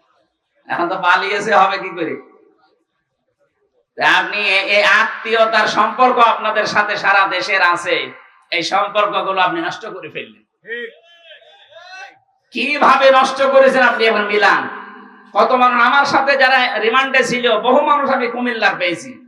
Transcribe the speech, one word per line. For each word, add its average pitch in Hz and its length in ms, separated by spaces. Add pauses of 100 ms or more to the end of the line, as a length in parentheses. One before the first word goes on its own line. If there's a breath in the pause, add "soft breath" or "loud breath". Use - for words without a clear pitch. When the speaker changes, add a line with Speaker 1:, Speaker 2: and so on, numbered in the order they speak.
(680)
Speaker 1:
এখন 156 220
তো 185 60
পালিয়েছে, 196 600
হবে 196 220
কি 185 120
করে? 170 400 (1700)
তা 151 160
আপনি 185 260
এ-, 202 420
এ 202 40
আত্মীয়তার 220 840
সম্পর্ক - 500
আপনাদের 214 480
সাথে 208 320
সারা 196 300
দেশের 185 340
আছে, 175 500 (400)
এই 170 120
সম্পর্কগুলো 196 760
আপনি 170 200
নষ্ট 180 240
করে 175 240
ফেললেন। 113 340
Speaker 2:
ঠিক। 233 460 (1600)
Speaker 1:
কিভাবে 269 600
নষ্ট 262 300
করেছেন 262 400
আপনি 240 240
এখন 214 160
মিলান? 208 480 (640)
কত 226 180
মানুষ 247 320
আমার 269 220
সাথে 277 320
যারা 254 400
রিমান্ডে 254 460
ছিল, 240 360
বহু 254 220
মানুষ 277 280
আমি 247 180
কুমিল্লার 226 520
পেয়েছি, 170 480